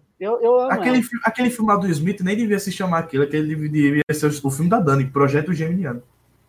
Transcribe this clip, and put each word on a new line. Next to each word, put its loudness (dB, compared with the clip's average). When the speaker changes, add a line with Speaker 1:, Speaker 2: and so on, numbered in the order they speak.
Speaker 1:
Eu, -4
eu 4
amo -2
Speaker 2:
Aquele 0
Speaker 1:
ela. 2
Speaker 2:
fi-, -10
aquele 0
filme 0
lá 6
do 0
Smith -2
nem -2
devia 0
se -6
chamar -2
aquilo, 0
aquele -2
devia 2
ser 0
o 0
filme 0
da 4
Dani, 2
Projeto 2
Geminiano. -4